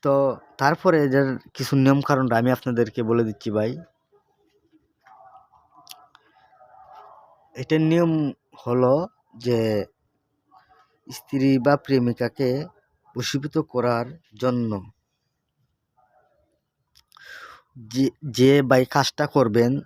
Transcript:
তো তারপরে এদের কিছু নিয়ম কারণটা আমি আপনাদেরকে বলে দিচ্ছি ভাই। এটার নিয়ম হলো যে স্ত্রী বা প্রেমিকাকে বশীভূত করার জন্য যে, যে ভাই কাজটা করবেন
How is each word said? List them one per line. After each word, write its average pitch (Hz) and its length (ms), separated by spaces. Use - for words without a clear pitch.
তো 139 100
তারপরে 165 460
এদের 139 220
কিছু - 220
নিয়ম 135 260
কারণটা 131 360
আমি 120 140
আপনাদেরকে 120 520
বলে 117 200
দিচ্ছি 110 280
ভাই। 107 200
এটার 156 260
নিয়ম 165 300
হলো 127 340
যে 117 220
স্ত্রী 135 520
বা 143 160
প্রেমিকাকে 123 720
বশীভূত 139 460
করার 120 440
জন্য 120 360
যে, 123 180
যে 127 200
ভাই 131 240
কাজটা 143 420
করবেন 117 440